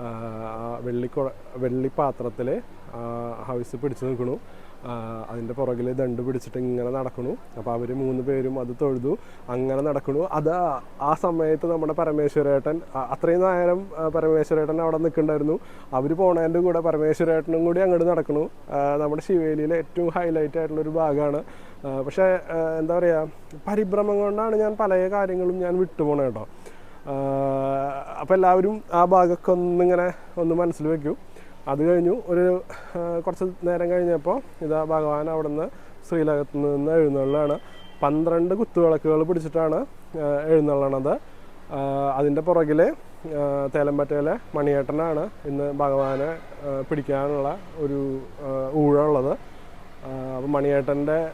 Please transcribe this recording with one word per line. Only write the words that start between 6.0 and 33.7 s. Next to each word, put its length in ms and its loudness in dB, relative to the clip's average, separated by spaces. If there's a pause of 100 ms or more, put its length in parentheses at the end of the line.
പിടിച്ചിട്ട് 360 -4
ഇങ്ങനെ 320 -2
നടക്കണു. 460 -4 (220)
അപ്പൊ 140 -4
അവര് 220 -4
മൂന്ന് 280 -2
പേരും 380 0
അത് 200 -6
തൊഴുതു 360 0 (320)
അങ്ങനെ 340 0
നടക്കണു. 480 0
അത് 200 2
ആ, 320 0 (200)
ആ 120 4
സമയത്ത് 520 0
നമ്മുടെ 260 0
പരമേശ്വരേട്ടൻ, 880 2 (140)
ആ, 60 -2 (140)
അത്രയും 260 2
നേരം, 460 2 (100)
ആ, 120 0
പരമേശ്വരേട്ടൻ 720 2
അവിടെ 180 0
നിൽക്കണ്ടായിരുന്നു. 600 2 (340)
അവര് 220 0
പോണേൻ്റെ 460 4
കൂടെ 200 4
പരമേശ്വരേട്ടനും 840 2
കൂടി 160 2
അങ്ങോട്ട് 240 4
നടക്കണു. 460 0 (200)
ആ, 260 0
നമ്മുടെ 320 -2
ശിവേലിയിലെ 480 2
ഏറ്റവും 320 -2
ഹൈലൈറ്റ് 500 0
ആയിട്ടുള്ളൊരു 320 -2
ഭാഗമാണ്. 520 0 (440)
ആ, 140 -4
പക്ഷേ, 400 2 (160)
ആ, 220 0
എന്താ 200 2
പറയുക, 300 4 (380)
പരിഭ്രമം 520 0
കൊണ്ടാണ് 380 0
ഞാൻ 240 2
പല 140 4 (140)
കാര്യങ്ങളും 500 0
ഞാൻ 200 0
വിട്ടുപോണേ 460 2
കേട്ടോ. 220 -4 (600)
ആ, 80 -6 (1080)
അപ്പൊ 140 4
എല്ലാവരും 480 6 (100)
ആ 120 8
ഭാഗമൊക്കെ 480 6
ഒന്നിങ്ങനെ 600 4 (300)
ഒന്ന് 120 2
മനസ്സിൽ 340 0
വെക്കൂ. 280 -2 (520)
അത് 200 0
കഴിഞ്ഞു 380 4
ഒരു, 360 2 (360)
ആ, 220 -2
കുറച്ച് 240 -4 (220)
നേരം 240 0